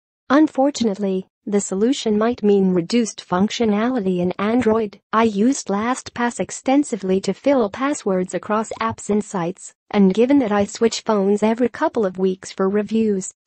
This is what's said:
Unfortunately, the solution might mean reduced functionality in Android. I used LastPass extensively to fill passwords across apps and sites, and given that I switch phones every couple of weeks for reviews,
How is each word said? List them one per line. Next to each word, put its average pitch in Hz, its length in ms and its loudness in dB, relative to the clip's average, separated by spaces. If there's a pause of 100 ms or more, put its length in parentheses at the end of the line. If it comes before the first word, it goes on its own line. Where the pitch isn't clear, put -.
(300)
Unfortunately, 233 960 0 (220)
the 202 120 0
solution 208 600 0
might 233 240 0
mean 196 280 4
reduced 185 560 -2
functionality 208 920 0
in 180 140 0
Android. 220 680 0 (120)
I 220 120 2
used 226 460 0
LastPass 233 720 -4
extensively 190 800 -2
to 190 120 -2
fill 262 380 2
passwords 202 640 -2
across 214 340 -4 (100)
apps 226 300 -6
and 208 140 0
sites, 175 500 -8 (160)
and 196 240 4
given 247 240 4
that 233 140 2
I 202 140 2
switch - 360 0
phones 208 400 0
every 226 260 2
couple 247 380 -2
of 185 140 -4
weeks 190 320 -2
for 190 180 -2
reviews, 208 640 0 (140)